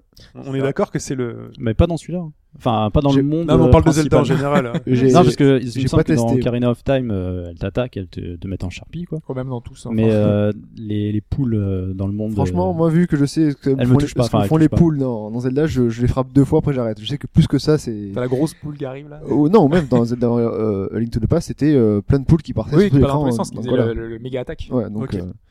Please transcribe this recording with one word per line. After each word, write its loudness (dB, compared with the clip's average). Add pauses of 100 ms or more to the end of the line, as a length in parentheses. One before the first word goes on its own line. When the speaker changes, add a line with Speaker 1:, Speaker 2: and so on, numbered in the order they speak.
(360)
Speaker 1:
On -12
est -4
d'accord -2
que -4
c'est -8
le -10
Speaker 2:
Mais -2
pas -2
dans -4
celui-là. -10 (320)
Enfin, -2
pas 2
dans 2
Speaker 3:
J'ai 4
Speaker 2:
le 0
monde, -2
Speaker 1:
Non, 4
mais 6
on 6
Speaker 2:
euh, 6
Speaker 1:
parle 6
de 4
Zelda 2
Speaker 2:
principal. 2
Speaker 1:
en -2
général. -2
Speaker 3:
<laughs> -8
J'ai 2
Speaker 2:
Non, 8
parce 4
que 4
il -8
Speaker 3:
j'ai -6
Speaker 2:
me 0
Speaker 3:
pas 0
Speaker 2:
semble 4
que 0
dans 2
Speaker 3:
testé. 2
Speaker 2:
Ocarina 0
of -4
Time, 0
euh, -4
elle -16
t'attaque, -6
elle -8
te, -10
te -12
met -6
en -6
charpie, -12
quoi. -8
Speaker 4:
Quand -8
même -6
dans -8
tous, -20
hein, -8
Speaker 2:
Mais, 0
Speaker 4:
franchement. 2 (100)
Speaker 2:
euh, 2 (240)
les, -4
les -2
poules, -4
euh, -2
dans -4
le -4
monde, -6
Speaker 3:
Franchement, 0
Speaker 2:
euh, -4
Speaker 3:
moi, 2
vu 2
que -2
je 2
sais 0
ce -6
que -4
Speaker 2:
elles 0
Speaker 3:
font 4
Speaker 2:
me 6
Speaker 3:
les, 0
Speaker 2:
touchent -8
pas, 0
Speaker 3:
ce -2
que -2
Speaker 2:
enfin, 2
elles -2
Speaker 3:
font 2
les 6
Speaker 2:
touchent 2
pas. 0
Speaker 3:
poules 4
dans, -4
dans -6
Zelda, 0
je, 0
je -4
les 2
frappe -2
deux 6
fois, 2
après -2
j'arrête. -4
Je -16
sais -8
que -12
plus 4
que 0
ça, 2
c'est -8
Speaker 4:
T'as -4
la -4
grosse -2
poule -12
qui -10
arrive, -12
là. -20
Speaker 3:
Oh, 4
non, 6
même 2
dans 4
Zelda, -2
euh, 0
A -4
Link -4
to -2
the -2
Past, 0
c'était, 0
euh, 4
plein 0
de -8
poules 4
qui -10
partaient -2
Speaker 4:
Oui, 6
Speaker 3:
sur 0
Speaker 4:
qui 2
Speaker 3:
tout 6
Speaker 4:
part 0
dans 0
Speaker 3:
l'écran, 2
Speaker 4:
tous 0
les -2
sens, -4
qui -14
Speaker 3:
donc -8
Speaker 4:
faisait 0
Speaker 3:
voilà. 0
Speaker 4:
le, -6
le, -10
le -12
méga -8
attaque. -12
Speaker 3:
Ouais, -2
donc, -8
Speaker 1:
Ok. -8
Speaker 3:
euh, -8 (200)